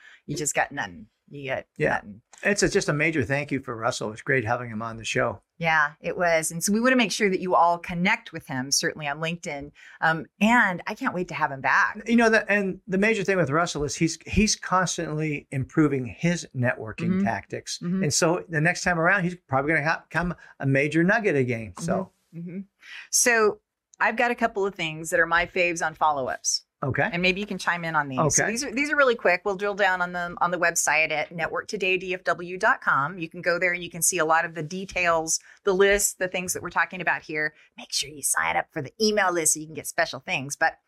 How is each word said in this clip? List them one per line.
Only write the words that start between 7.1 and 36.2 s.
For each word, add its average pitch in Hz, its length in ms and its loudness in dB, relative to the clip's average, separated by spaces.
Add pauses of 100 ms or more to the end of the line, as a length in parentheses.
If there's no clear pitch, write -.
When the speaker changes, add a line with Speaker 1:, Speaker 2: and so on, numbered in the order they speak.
Speaker 1:
sure 208 180 2
that 185 100 0
you 180 160 -2
all 170 240 6
connect 185 520 -2
with 160 160 -12
him, 135 240 -6
certainly 151 360 -2
on 143 120 -4
LinkedIn. 160 520 -6 (300)
Um, 160 240 2 (140)
and 208 480 4
I 214 60 -6
can't 254 220 -4
wait 180 140 -4
to 160 40 -12
have 147 180 0
him 135 100 -10
back. 156 460 2
Speaker 2:
You 233 80 4
know, 233 140 6
the, 214 200 4
and 196 380 0
the 190 120 0
major 214 240 2
thing 190 140 2
with 151 120 2
Russell 156 340 0
is 135 120 -4
he's, - 300 0
he's 208 300 2
constantly 156 960 -2
improving 135 540 2
his 165 500 -2
networking 123 540 -2
Speaker 1:
Mm-hmm. 185 160 0
Speaker 2:
tactics. - 580 -6
Speaker 1:
Mm-hmm. 185 200 -2
Speaker 2:
And 143 100 0
so 175 360 2
the 156 120 -2
next 170 220 0
time 175 160 0
around, 185 240 2
he's 180 120 -2 (120)
probably 139 260 0
gonna 147 120 0
ha-, 165 240 -2
become 170 240 -2 (260)
a 143 60 -4
major 143 380 4
nugget 202 320 2
again. 117 440 -2
So. 165 320 -4 (240)
Speaker 1:
Mm-hmm. 170 140 -12
Mm-hmm. 180 100 -10 (520)
So 220 480 4 (400)
I've 220 160 2
got 240 140 2
a 240 60 -2
couple 226 300 0
of 196 100 -4
things 160 340 -6
that 175 100 4
are 165 60 4
my 170 220 2
faves 175 360 0
on 160 120 -2
follow-ups. 143 680 0 (200)
Speaker 2:
Okay. 135 280 0
Speaker 1:
And 175 120 -2
maybe 185 160 2
you 208 80 -6
can 196 100 -6
chime 175 260 -4
in 165 120 -4
on 147 120 0
these. 135 280 2
So 143 80 4
Speaker 2:
Okay. 202 80 0
Speaker 1:
these 233 120 -4
are, 254 80 -6
these 285 200 -2
are 302 40 -2
really 262 200 4
quick. 180 280 2
We'll 202 120 -2
drill 202 180 -2
down 190 260 2
on 180 120 -2
them 175 300 -6
on 170 100 2
the 170 80 -2
website 160 500 2
at 151 220 -2
network 165 360 -6
today 185 300 0
D 180 160 -6
F 185 100 -8
W 175 360 -4
dot 233 220 2
com. 156 360 0
You 165 100 -6
can 175 140 -14
go 175 160 2
there 175 160 0
and 175 100 -6
you 170 60 -10
can 170 140 -8
see 180 160 2
a 156 60 2
lot 165 200 4
of 165 80 -8
the 170 80 -6
details, 170 800 -2 (240)
the 196 100 2
list, 196 460 4
the 185 80 0